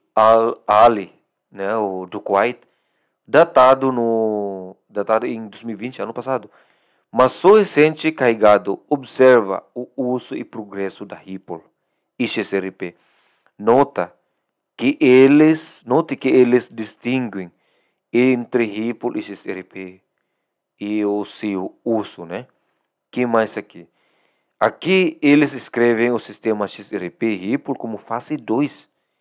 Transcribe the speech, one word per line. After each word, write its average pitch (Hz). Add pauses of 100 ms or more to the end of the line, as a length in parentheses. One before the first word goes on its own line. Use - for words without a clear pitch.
(120)
Al-Ali, 110 (380)
né, 101
o 95
do 92
Kuwait, 117 (680)
datado 135
no, 107 (140)
datado 107
em 117
dois 101
mil 117
e 98
vinte, 123
ano 104
passado. 123 (600)
Mas 127
só 190
recente 156
carregado 104
observa 123
o 123
uso 127
e 131
progresso 98
da 101
Ripple 95 (560)
e 131
X 107
R 95
P. 90 (640)
Nota 113 (600)
que 135
eles, 147
note 143
que -
eles 123
distinguem 113 (640)
entre 120
Ripple 110
e 104
X 98
R 92
P 95 (760)
e 104
o 104
seu 98
uso, 107
né? 101 (640)
Que 123
mais 113
aqui? 85 (720)
Aqui 170
eles 143
escrevem 120
o 120
sistema 107
X -
R 90
P 113
Ripple 110
como 113
fase 120
dois. 123 (340)